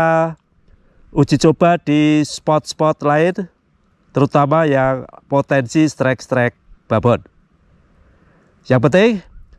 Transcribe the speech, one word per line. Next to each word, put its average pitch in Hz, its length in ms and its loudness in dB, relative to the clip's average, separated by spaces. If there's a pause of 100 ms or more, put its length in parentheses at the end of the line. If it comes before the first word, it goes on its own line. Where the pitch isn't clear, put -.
(1080)
uji 143 320 0
coba 170 400 2
di 151 400 0
spot-spot 156 800 -4
lain, 165 480 -2 (640)
terutama 147 560 0
yang 131 400 -2 (160)
potensi 139 640 0
strike-strike 123 640 -4 (320)
babon. 113 380 0 (1500)
Yang 127 160 2
penting, 202 260 2 (480)